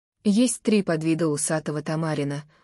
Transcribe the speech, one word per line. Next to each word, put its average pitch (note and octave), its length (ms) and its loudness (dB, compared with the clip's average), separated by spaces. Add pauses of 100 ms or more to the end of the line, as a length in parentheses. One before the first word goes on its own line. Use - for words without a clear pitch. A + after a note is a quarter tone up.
(260)
Есть A3+ 360 2
три G#3 220 2
подвида D#3+ 460 0
усатого D3+ 520 -4
тамарина: D3+ 600 -4 (200)